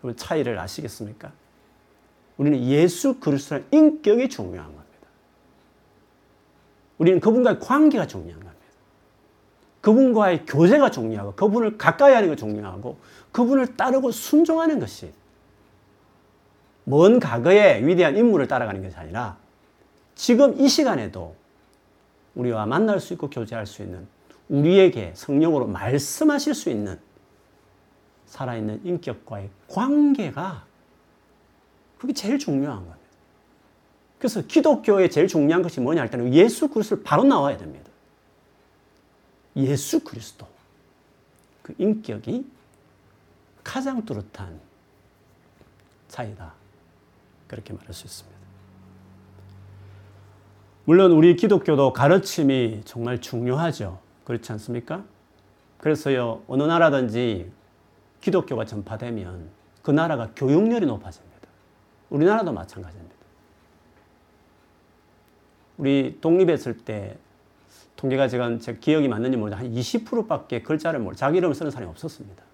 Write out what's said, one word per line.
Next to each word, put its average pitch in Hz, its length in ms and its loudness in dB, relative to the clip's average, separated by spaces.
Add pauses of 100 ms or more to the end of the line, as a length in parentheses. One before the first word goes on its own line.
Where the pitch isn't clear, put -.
여러분 120 140 -8
차이를 123 400 -4
아시겠습니까? 104 720 -14 (1040)
우리는 143 260 0
예수 175 560 2
그리스도의 139 520 -4
인격이 285 580 4
중요한 90 380 -12
겁니다. - 400 -20 (1900)
우리는 175 220 4
그분과의 226 400 2
관계가 277 480 2
중요한 82 320 -14
겁니다. 90 140 -20 (1300)
그분과의 214 640 4
교제가 214 460 4
중요하고 107 440 -8
그분을 214 420 0
가까이 277 360 6
하는 208 160 4
게 147 80 -4
중요하고 104 600 -10 (360)
그분을 247 420 0
따르고 247 360 0
순종하는 320 680 2
것이 104 320 -10 (1700)
먼 180 340 6
과거의 135 680 4
위대한 170 300 2
인물을 202 320 2
따라가는 110 340 -4
것이 92 140 -12
아니라 92 420 -12 (760)
지금 254 440 4
이 277 80 6
시간에도 110 680 -2 (1000)
우리와 117 300 -4
만날 190 340 0
수 - 140 -12
있고 143 160 -10
교제할 113 360 -10
수 - 180 -16
있는, 92 240 -16 (420)
우리에게 143 680 4
성령으로 143 520 0
말씀하실 220 880 -2
수 - 140 -8
있는 104 300 -6 (1300)
살아있는 113 600 -10
인격과의 120 640 -10 (180)
관계가 220 1000 -2 (1300)
그게 254 160 -8
제일 220 240 -2
중요한 139 420 -4
겁니다. 82 180 -18 (1200)
그래서 226 240 -6
기독교의 220 720 2
제일 160 160 2
중요한 165 340 0
것이 170 180 -6
뭐냐 143 220 -2
할 113 80 -6
때는 123 240 -4
예수 226 360 4
그리스도를 - 340 -4
바로 160 200 2
나와야 147 340 2
됩니다. 71 320 -18 (1700)
예수 139 480 -2
그리스도. - 440 -18 (1120)
그 - 160 -20
인격이 214 680 -4 (1160)
가장 262 420 -8
뚜렷한 98 540 -12 (1500)
차이다. 101 460 -14 (920)
그렇게 104 260 -16
말할 95 200 -18
수 - 120 -20
있습니다. - 280 -20 (2500)
물론 180 280 8
우리 165 240 8
기독교도 156 560 2
가르침이 135 880 0
정말 120 380 -8
중요하죠. 123 800 -6 (260)
그렇지 117 260 -10
않습니까? 120 540 -12 (720)
그래서요, 135 680 -2
어느 131 160 -2
나라든지 123 840 0 (720)
기독교가 143 400 -2
전파되면 101 840 -12 (320)
그 160 100 -2
나라가 147 420 -2
교육열이 196 520 0
높아집니다. - 600 -10 (600)
우리나라도 180 440 0
마찬가지입니다. 87 600 -16 (2500)
우리 139 440 -2
독립했을 165 560 0
때 104 400 -12 (800)
통계가 135 320 -2
지금 117 300 -4
제 113 180 -12
기억이 147 320 0
맞는지 120 260 -2
모르겠는데 107 320 -6
한 117 100 -8
이십 220 280 -6
프로 233 200 -4
밖에 - 360 -6
글자를 156 400 -4
몰-, 98 160 -10
자기 147 220 0
이름을 170 140 0
쓰는 147 160 -8
사람이 104 200 -12
없었습니다. 98 520 -16 (120)